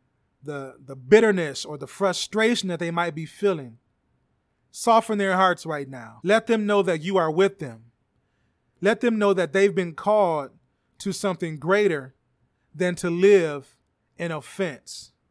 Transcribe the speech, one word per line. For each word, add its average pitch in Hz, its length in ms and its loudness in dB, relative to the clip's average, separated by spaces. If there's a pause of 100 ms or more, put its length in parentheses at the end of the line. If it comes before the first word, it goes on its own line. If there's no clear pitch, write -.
(440)
the, 139 320 -12 (100)
the 131 120 -16
bitterness 175 640 2
or 151 140 -12
the 135 100 -14
frustration 196 800 -2
that 170 120 -6
they 170 120 -6
might 170 240 -4
be 160 100 -10
feeling. 151 520 -4 (960)
Soften 220 460 2
their 190 200 0
hearts 185 280 2
right 147 220 -8
now. 120 340 -18
Let 220 260 2
them 220 180 0
know 202 160 2
that 170 200 0
you 190 140 -2
are 165 160 2
with 190 280 2
them. 113 260 -14 (960)
Let 220 180 0
them 233 180 0
know 202 160 4
that 170 200 -2
they've 196 200 2
been 175 200 -4
called 170 580 0 (460)
to 196 160 -6
something 170 440 -6
greater 160 560 0 (600)
than 175 220 -4
to 180 140 -6
live 170 680 2 (400)
in 170 140 -6
offense. - 840 -10 (180)